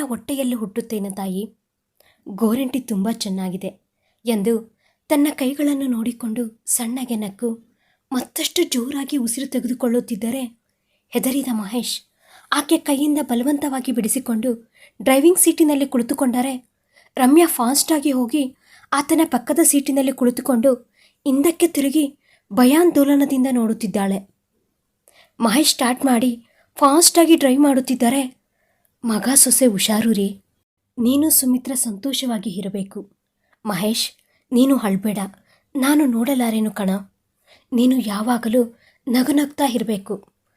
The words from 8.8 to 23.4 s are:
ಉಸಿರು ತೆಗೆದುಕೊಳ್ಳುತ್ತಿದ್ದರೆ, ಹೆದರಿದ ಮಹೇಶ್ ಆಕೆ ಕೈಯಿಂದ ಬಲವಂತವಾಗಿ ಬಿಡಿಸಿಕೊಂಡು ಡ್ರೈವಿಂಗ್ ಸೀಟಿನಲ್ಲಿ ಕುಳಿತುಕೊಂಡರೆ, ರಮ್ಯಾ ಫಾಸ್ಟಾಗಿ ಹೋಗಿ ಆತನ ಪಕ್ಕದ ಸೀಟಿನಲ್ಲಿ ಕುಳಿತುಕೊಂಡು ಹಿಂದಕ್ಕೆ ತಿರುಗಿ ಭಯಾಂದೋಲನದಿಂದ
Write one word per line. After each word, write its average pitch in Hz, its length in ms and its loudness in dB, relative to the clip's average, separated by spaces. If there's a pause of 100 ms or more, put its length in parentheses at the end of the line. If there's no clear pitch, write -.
ಉಸಿರು 262 300 -4
ತೆಗೆದುಕೊಳ್ಳುತ್ತಿದ್ದರೆ, 240 1120 -4 (480)
ಹೆದರಿದ 262 440 -4
ಮಹೇಶ್ 220 500 -6 (500)
ಆಕೆ 294 260 0
ಕೈಯಿಂದ 294 440 -2
ಬಲವಂತವಾಗಿ 262 680 -2
ಬಿಡಿಸಿಕೊಂಡು 233 800 -4 (300)
ಡ್ರೈವಿಂಗ್ 277 360 4
ಸೀಟಿನಲ್ಲಿ 302 480 2
ಕುಳಿತುಕೊಂಡರೆ, 254 840 -2 (460)
ರಮ್ಯಾ 285 300 6
ಫಾಸ್ಟಾಗಿ 285 680 0
ಹೋಗಿ 254 440 -2 (360)
ಆತನ 285 320 0
ಪಕ್ಕದ 294 380 0
ಸೀಟಿನಲ್ಲಿ 277 500 2
ಕುಳಿತುಕೊಂಡು 247 640 2 (520)
ಹಿಂದಕ್ಕೆ 311 420 2
ತಿರುಗಿ 285 500 -2 (340)
ಭಯಾಂದೋಲನದಿಂದ 277 1000 4